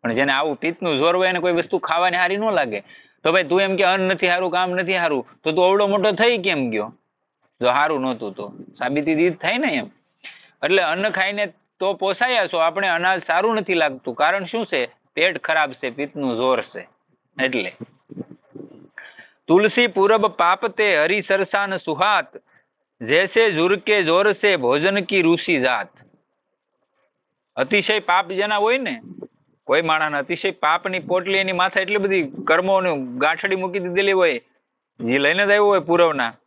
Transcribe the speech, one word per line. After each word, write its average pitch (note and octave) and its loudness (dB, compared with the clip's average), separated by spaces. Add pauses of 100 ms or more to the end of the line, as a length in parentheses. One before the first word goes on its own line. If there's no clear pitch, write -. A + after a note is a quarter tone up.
પણ A#2 -4
જેને C3+ 0
આવું C#3+ -2
પિત્તનું E3+ -4
જોર E3 2
હોય, F#3 2
એને F3+ -2
કોઈ F3 0
વસ્તુ E3+ -2
ખાવાની F3 0
હારી F#3 0
ન G#3+ -2
લાગે. B2+ -2 (440)
તો D#3+ 2
ભાઈ, F3+ 4
તું E3+ 2
એમ F#3+ 0
કે G3 2
અન્ન F#3+ 2
નથી F#3 0
હારું, F3+ 0
કામ F3+ -2
નથી F#3 -2
હારું, D#3 -2 (160)
તો D#3+ -2
તું F3+ 2
અવળો G3+ 4
મોટો G3+ 2
થઈ A3+ 2
કેમ E3 -2
ગયો? A2 -4 (680)
જો A#2+ 2
હારું C#3+ 0
નહોતું A#2 -6
તો G#2 -12 (240)
સાબિતી C#3+ -2
ઈ D#3+ 2
જ E3+ -6
થાય G3 -4
ને C4 -2
એમ. A#2+ -4 (760)
એટલે F#3 2
અન્ન F3+ -2
ખાઈને G3 -4 (260)
તો F#3+ -2
પોસાયા G3 0
છો, F3 -4
આપણે E3 0
અનાજ F3 0
સારું G3+ 0
નથી G3 -2
લાગતું, C#3 -2
કારણ F3 0
શું A3+ -6
છે? B2 -4 (240)
પેટ E3 0
ખરાબ D#3 0
છે, B2+ -8
પિત્તનું C#3 -4
જોર B2 2
છે. F#2 -14 (560)
એટલે C3 -4 (1700)
તુલસી G#3+ 4
પૂરબ G3+ 2
પાપ F#3 0
તે G#3 2
હરિ F#3+ 0
સરસાન G3 -2
સુહાત, E3+ -2 (640)
જૈસે F#3 2
ઝુરકે F#3 0
જોર F#3 2
સે G3+ 0
ભોજન D3+ 0
કી F#3+ -2
રુચિ E3 2
જાત. B2 0 (1700)
અતિશય G3+ 0
પાપ F3+ 0
જેના G#3 -2
હોય A3 2
ને, D#3 -6 (640)
કોઈ C#3 2
માણસને D#3 0
અતિશય E3 -4
પાપની F#3 -2
પોટલી F#3 -2
એની F#3+ 0
માથે F#3 0
એટલી G3+ -2
બધી F#3+ 0 (160)
કર્મોની E3 0
ગાંઠડી E3 0
મૂકી F#3 -4
દીધેલી F#3 0
હોય, E3+ 2 (580)
જે A#2+ 0
લઈને D#3 2
જ G3+ 0
આવ્યો G#3 6
હોય G3+ 4
પૂરવના D3+ 2 (140)